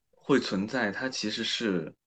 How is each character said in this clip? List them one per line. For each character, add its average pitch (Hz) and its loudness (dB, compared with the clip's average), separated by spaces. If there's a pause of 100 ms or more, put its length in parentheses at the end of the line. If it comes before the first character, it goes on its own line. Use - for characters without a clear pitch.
(120)
会 - 4
存 104 0
在， 113 -2
它 131 -4
其 110 -4
实 110 -4
是， 92 0 (120)